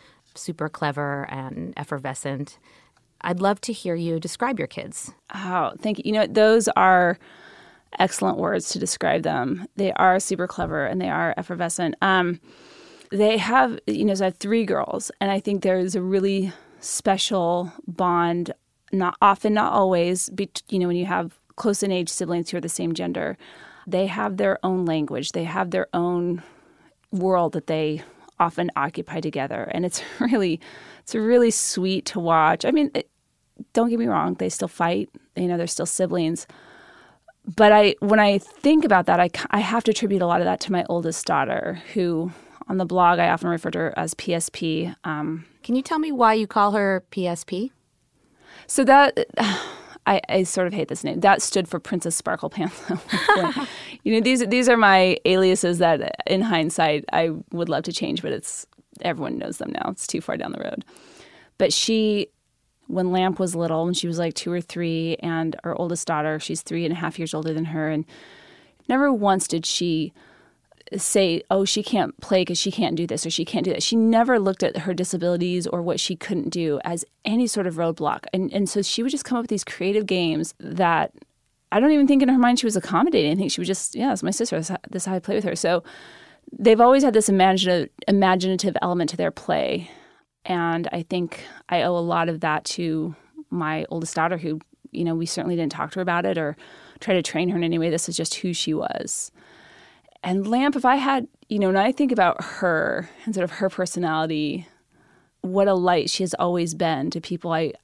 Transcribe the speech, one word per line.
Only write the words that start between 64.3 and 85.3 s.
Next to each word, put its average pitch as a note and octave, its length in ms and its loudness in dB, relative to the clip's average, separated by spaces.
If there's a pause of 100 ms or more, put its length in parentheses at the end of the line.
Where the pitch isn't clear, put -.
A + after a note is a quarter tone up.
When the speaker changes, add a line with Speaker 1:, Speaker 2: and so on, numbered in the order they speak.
Speaker 2:
two - 160 -8
or F3 120 -2
three, E3 580 -4
and E3 460 -4
our E3+ 100 -4
oldest E3+ 320 -4
daughter, D#3 320 -2
she's D#3+ 220 -8
three E3 240 -4
and D#3+ 80 0
a - 20 -4
half E3 240 -6
years D#3+ 140 -6
older D#3+ 200 -4
than D#3+ 120 -4
her, D#3 240 -4
and D#3 160 -4 (840)
never C#4 240 2
once G3+ 340 2
did E3 200 -4
she E3+ 480 -2 (840)
say, F#3 460 2 (100)
"Oh, F#3+ 140 2
she G#3 180 -2
can't - 380 -2
play F#3 240 2
'cause F3 120 -4
she G3 140 -2
can't E3+ 240 -2
do E3+ 100 -2
this - 200 -4
or E3 40 -4
she D#3+ 140 -2
can't - 220 -2
do F#3 80 0
that." - 100 -4
She A3+ 140 2
never A3+ 420 4
looked F#3+ 240 0
at - 140 0
her F#3 160 -4
disabilities F3 760 0
or F3 140 -4
what E3+ 180 -2
she - 160 -2
couldn't F3+ 340 -4
do D#3+ 360 -2
as E3+ 180 -4 (220)
any A3+ 200 2
sort G3+ 220 -2
of E3 80 -4
roadblock. D#3+ 560 -2
And, F3+ 220 -2
and F#3+ 160 0
so G3+ 120 -2
she A3+ 220 -2
would C4 80 0
just D4 140 -4
come B3 120 -2
up A#3 60 -2
with A#3+ 60 -8
these G3+ 160 -4
creative G3+ 400 -2
games E3 540 0
that E3 520 0 (640)
I G#3 80 4
don't D4 100 6
even C#4+ 160 6
think C#4 160 6
in B3+ 60 4
her C4 80 6
mind B3 220 4
she - 60 -2
was G#3+ 120 0
accommodating. F#3 560 2
I - 20 0
think F3+ 160 0
she - 80 -4
would F3 80 -4
just, - 280 -4
"Yeah, B3 180 0
it's F3+ 100 -6
my F3+ 80 -2
sister. G#3+ 260 -2
This, D#3+ 140 -4 (180)
this F#3 140 -8
is - 20 -6
how F#3+ 100 -2
I F3+ 40 0
play G3 160 -4